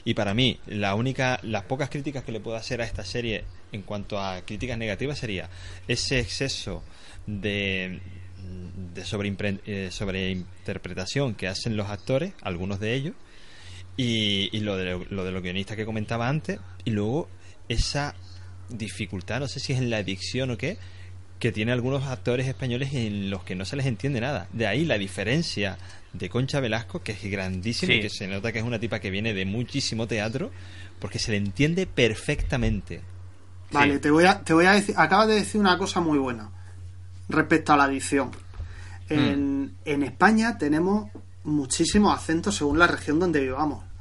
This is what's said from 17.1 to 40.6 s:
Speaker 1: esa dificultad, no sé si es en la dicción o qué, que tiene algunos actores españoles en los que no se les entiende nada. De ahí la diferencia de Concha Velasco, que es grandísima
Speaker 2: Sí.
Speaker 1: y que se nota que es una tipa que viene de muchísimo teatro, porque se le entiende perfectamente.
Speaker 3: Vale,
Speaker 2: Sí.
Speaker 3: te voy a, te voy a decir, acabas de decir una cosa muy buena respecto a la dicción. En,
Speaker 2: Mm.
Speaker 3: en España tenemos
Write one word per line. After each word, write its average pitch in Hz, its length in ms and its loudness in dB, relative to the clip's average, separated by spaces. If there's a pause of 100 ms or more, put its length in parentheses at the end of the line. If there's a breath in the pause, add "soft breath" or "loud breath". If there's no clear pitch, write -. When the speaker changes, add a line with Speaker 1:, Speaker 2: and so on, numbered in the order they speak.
Speaker 1:
esa 143 480 0 (540 soft breath)
dificultad, 101 720 -6
no 139 80 -4
sé - 120 -8
si 139 140 -4
es 127 60 2
en 123 100 0
la 110 140 0
dicción 117 480 -4
o 113 60 -4
qué, 156 200 -4 (640 soft breath)
que 120 120 2
tiene 107 200 0
algunos 127 340 0
actores 127 420 0
españoles 131 460 -2
en 104 360 0
los 95 140 -4
que 95 120 -6
no 95 100 -4
se - 100 -6
les 139 100 0
entiende 127 360 0
nada. 113 320 -2
De 113 140 0
ahí 123 180 2
la 127 120 4
diferencia 101 800 0 (360 soft breath)
de 90 160 -6
Concha 131 300 0
Velasco, 113 420 -2
que 110 120 -4
es 98 100 -10
grandísima 98 720 0
Speaker 2:
Sí. 117 60 4
Speaker 1:
y - 20 0
que 101 80 -2
se - 180 -6
nota 98 240 -2
que 113 80 -2
es 110 60 -2
una 117 140 -2
tipa 113 200 -2
que 101 100 -4
viene 104 240 -2
de 95 120 0
muchísimo 117 640 -2
teatro, 117 440 -2 (480 soft breath)
porque - 200 -6
se - 120 -2
le 104 60 2
entiende 147 500 2
perfectamente. 110 1120 2 (720)
Speaker 3:
Vale, 143 240 8
Speaker 2:
Sí. 135 60 2
Speaker 3:
te 147 100 6
voy 165 140 10
a, 190 160 8
te 165 120 2
voy 165 140 10
a 196 60 10
decir, 202 240 4
acabas 185 300 8
de 214 80 6
decir 208 240 2
una 185 180 6
cosa 185 220 0
muy 156 200 4
buena 123 300 -2 (760 soft breath)
respecto 151 460 6
a 147 40 8
la 139 100 8
dicción. 135 420 2 (800 soft breath)
En, 139 540 4
Speaker 2:
Mm. 135 80 -6 (140)
Speaker 3:
en 143 180 2
España 220 540 6
tenemos 175 520 2 (340)